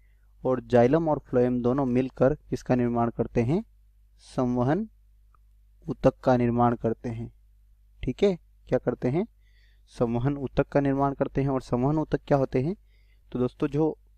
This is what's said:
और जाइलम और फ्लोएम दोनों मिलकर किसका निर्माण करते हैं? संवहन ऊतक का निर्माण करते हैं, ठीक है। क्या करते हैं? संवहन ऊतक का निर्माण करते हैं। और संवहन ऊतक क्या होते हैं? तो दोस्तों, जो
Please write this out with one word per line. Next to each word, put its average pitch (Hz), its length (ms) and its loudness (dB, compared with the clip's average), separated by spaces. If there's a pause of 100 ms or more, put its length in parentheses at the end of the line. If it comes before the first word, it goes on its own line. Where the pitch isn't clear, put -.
(460)
और 127 160 0
जाइलम 123 480 4
और 143 100 -2
फ्लोएम 123 420 0
दोनों 135 240 0
मिलकर 131 500 0
किसका - 400 -4
निर्माण 120 340 0
करते 120 320 -2
हैं? 151 240 -2 (520)
संवहन 131 720 -2 (1000)
ऊतक - 300 0
का 127 180 2
निर्माण 120 380 2
करते 113 340 -4
हैं, 117 240 -10 (680)
ठीक - 200 -4
है। 196 160 0 (280)
क्या 127 120 0
करते 123 300 -4
हैं? 175 180 -2 (600)
संवहन 123 500 -2
ऊतक 139 300 -2
का - 120 0
निर्माण 139 340 0
करते - 280 -4
हैं। 139 80 -2
और 131 120 -2
संवहन 131 360 0
ऊतक 147 300 -2
क्या 143 100 2
होते 131 240 0
हैं? 170 140 -4 (560)
तो 127 80 -6
दोस्तों, 123 280 -2
जो 147 320 -2 (180)